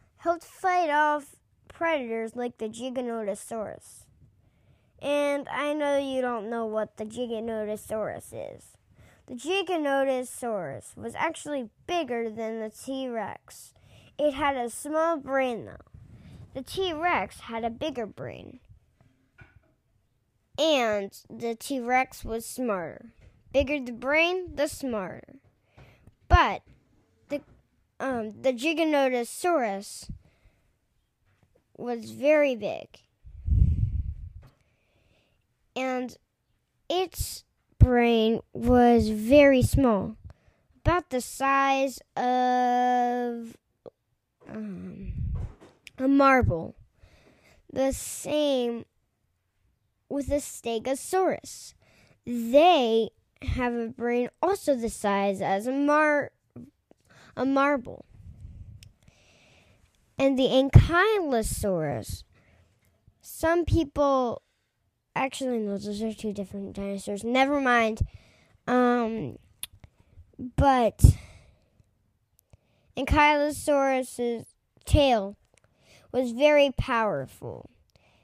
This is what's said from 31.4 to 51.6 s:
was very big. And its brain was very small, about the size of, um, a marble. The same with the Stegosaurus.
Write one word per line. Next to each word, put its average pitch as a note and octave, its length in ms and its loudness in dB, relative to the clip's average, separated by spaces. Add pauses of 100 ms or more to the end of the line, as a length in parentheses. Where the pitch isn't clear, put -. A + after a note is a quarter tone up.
was A#3 320 -8
very C#4 460 2
big. G3 320 -8 (3000)
And B3+ 420 -4 (720)
its - 540 -4 (340)
brain A#3 640 6 (120)
was A#3+ 580 6
very B3+ 520 8
small, A3+ 560 2 (640)
about E4+ 280 0
the B3+ 100 -2
size C4+ 800 0 (160)
of, B3 1400 0 (920)
um, F#3+ 640 -12 (840)
a C4 80 0
marble. C4+ 680 4 (960)
The C4+ 220 0
same C4 920 -2 (1200)
with C4+ 200 -6
the C#4+ 80 0
Stegosaurus. - 1400 -4 (500)